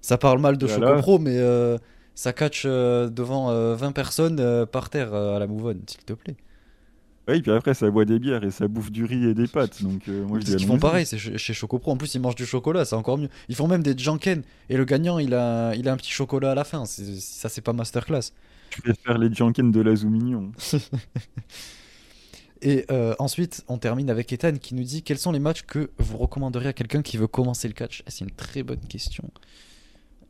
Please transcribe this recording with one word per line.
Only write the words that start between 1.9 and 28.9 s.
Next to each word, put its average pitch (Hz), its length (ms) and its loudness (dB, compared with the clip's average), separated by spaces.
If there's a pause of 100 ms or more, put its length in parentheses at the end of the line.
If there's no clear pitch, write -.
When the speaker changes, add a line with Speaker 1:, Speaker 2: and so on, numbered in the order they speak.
Speaker 1:
ça 123 200 -4
catch, 147 320 -2
euh, 123 440 2
devant, 123 400 -2
euh, 117 240 2
vingt 135 200 -4
personnes, 156 480 0
euh, 120 240 4
par - 240 -6
terre, 123 240 -4
euh, 101 240 0
à - 20 0
la 101 80 -2
Mouven, 107 400 -4
s'il - 160 -16
te - 80 -12
plaît. 113 240 -10 (920)
Speaker 2:
Oui, 160 120 2
puis 107 100 2
après, 120 220 4
ça 110 160 4
boit 107 140 6
des 113 160 4
bières 123 240 -2
et 98 80 -2
ça 104 160 -2
bouffe 107 240 -4
du 113 140 -2
riz 123 220 0
et 113 60 4
des 117 140 2
pâtes, 120 340 -2
donc, 95 280 -4
euh, 98 160 -4
moi, 107 140 -2
je 107 40 -6
Speaker 1:
Parce - 20 -4
Speaker 2:
dis 98 120 2
Speaker 1:
qu'ils 95 100 2
font 107 60 4
Speaker 2:
allons-y. 127 80 4
Speaker 1:
pareil, 160 240 4
c'est 113 120 -6
ch-, 104 200 -6
chez - 160 -6
Chocopro. 123 380 -4
En 135 40 0
plus, 147 200 -6
ils 127 40 -2
mangent 127 160 -2
du 127 100 -6
chocolat, 151 380 0
c'est 113 120 -2
encore 117 220 0
mieux. 147 120 -4 (180)
Ils 123 80 -6
font 143 140 0
même 180 120 4
des 139 160 2
janken, 156 460 -2 (240)
et 127 80 -2
le 135 80 4
gagnant, 160 360 2
il 135 140 0
a, 117 400 2
il 123 140 -2
a 131 60 2
un 131 40 -2
petit - 140 -8
chocolat 135 400 0
à 135 40 2
la 143 100 0
fin. 143 180 -6
C'est, 101 380 -10
ça, - 260 -10
c'est - 140 -8
pas 117 100 -2
masterclass. 120 640 -2 (380)
Speaker 2:
Je - 100 -14
préfère 120 360 2
les 113 160 4
janken 117 380 4
de 107 80 6
la 110 160 6
Zoumignon. 107 600 0
Speaker 1:
<laughs> - 40 -14 (2000)
Et, 139 300 2
euh, 117 280 2
ensuite, 170 500 -2
on 123 80 -4
termine 123 320 -2
avec 117 240 -2
Ethan 151 240 0
qui - 180 -10
nous 127 80 -4
dit : « 139 200 -6
Quels 143 140 -2
sont 175 140 -2
les 147 80 0
matchs 151 220 -2
que - 360 -6
vous 110 200 0
recommanderiez 127 500 -2
à 135 60 -2
quelqu'un 123 280 -2
qui - 140 -6
veut 110 120 0
commencer 123 420 -2
le 107 40 -10
catch ? » - 320 -10
Eh, - 60 -16
c'est - 140 -10
une 98 60 -10
très - 320 -10
bonne - 180 -8
question. - 500 -10 (1000)